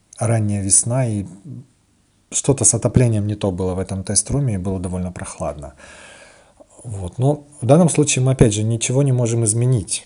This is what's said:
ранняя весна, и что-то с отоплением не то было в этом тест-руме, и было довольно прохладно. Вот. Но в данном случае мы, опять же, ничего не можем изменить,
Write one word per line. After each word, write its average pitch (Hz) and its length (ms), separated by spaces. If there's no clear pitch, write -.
ранняя 107 460
весна, 120 440
и 104 180
что-то - 320
с - 100
отоплением 110 540
не 104 80
то 101 160
было 92 240
в 92 40
этом 95 240
тест-руме, 113 500
и 98 40
было 95 220
довольно 90 320
прохладно. 76 640
Вот. 98 340
Но 143 260
в 117 40
данном 151 240
случае 135 340
мы, 131 80
опять 127 220
же, 107 100
ничего 117 400
не 135 80
можем 117 320
изменить, 113 640